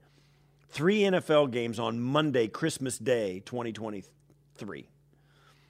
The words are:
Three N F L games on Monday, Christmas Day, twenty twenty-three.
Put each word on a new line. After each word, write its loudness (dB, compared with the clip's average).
Three 2
N 4
F 0
L 6
games -2
on -2
Monday, 2
Christmas -4
Day, 0
twenty -6
twenty-three. -14